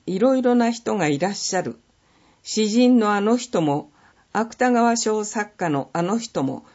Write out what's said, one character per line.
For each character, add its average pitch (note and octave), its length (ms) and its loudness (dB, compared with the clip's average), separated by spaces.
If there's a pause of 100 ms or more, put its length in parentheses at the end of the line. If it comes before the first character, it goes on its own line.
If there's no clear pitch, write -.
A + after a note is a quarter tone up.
い F#3 140 -4
ろ C4 180 4
い C4 40 0
ろ B3 140 2
な A#3 160 2
人 A3 240 -6
が E3 140 0
い C#3+ 100 0
ら F3+ 120 -2
っ - 20 -6
し - 240 -6
ゃ F3+ 40 -2
る。 - 160 -8 (640)
詩 G#3+ 280 -2
人 B3 280 4
の G#3 160 2
あ G3+ 60 0
の G#3+ 160 2
人 A#3+ 260 -2
も、 D3+ 300 -2 (400)
芥 A3+ 400 -2
川 A#3 240 2
賞 G#3+ 300 -2
作 G#3 320 -8
家 F3+ 100 -4
の C#3+ 240 -2
あ E3+ 100 -4
の F#3+ 160 -2
人 F#3+ 260 -6
も、 C3 200 -6 (120)